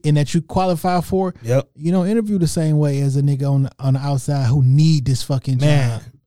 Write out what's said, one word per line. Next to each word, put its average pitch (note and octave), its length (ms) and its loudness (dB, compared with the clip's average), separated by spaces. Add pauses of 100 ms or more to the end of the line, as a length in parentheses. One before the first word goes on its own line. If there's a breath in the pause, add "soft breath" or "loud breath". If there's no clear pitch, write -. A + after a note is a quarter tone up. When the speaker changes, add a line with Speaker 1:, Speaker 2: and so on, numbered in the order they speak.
Speaker 1:
and D3 120 2
that D3 160 0
you E3+ 80 2
qualify F3+ 600 -2
for, F#3+ 400 -2
Speaker 2:
Yep. A#2+ 340 0
Speaker 1:
you D#3 160 -4
don't F3+ 160 0
interview G#3 300 -2
the E3 100 0
same D#3 300 0
way C#3+ 240 0
as C#3 140 0
a C#3 60 2
nigga C#3 300 0
on, C3+ 180 0 (100)
on C3+ 160 0
the C3+ 40 -2
outside C#3+ 480 -2
who C#3 160 2
need D3 420 4
this C3 180 0
fucking C3 340 -2
Speaker 2:
Man, C3 420 0
Speaker 1:
job. - 100 -20 (180)